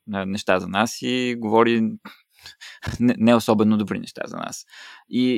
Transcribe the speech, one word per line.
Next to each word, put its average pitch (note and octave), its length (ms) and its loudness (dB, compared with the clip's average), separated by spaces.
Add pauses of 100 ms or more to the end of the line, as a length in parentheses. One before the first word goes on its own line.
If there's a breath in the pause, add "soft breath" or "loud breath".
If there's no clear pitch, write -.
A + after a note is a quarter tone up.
(140)
а, G2 120 -2
неща F#2+ 340 0
за F#2 80 -8
нас G2+ 340 -2
и B2 380 -2
говори A2+ 500 4 (920 loud breath)
<laughs> - 180 -8
не, A#2+ 180 2
не A#2 180 4
особено G#2+ 420 4
добри F#2+ 220 -4
неща - 260 -12
за - 120 -12
нас. - 280 -12 (440 loud breath)
И, B2 120 -2 (160)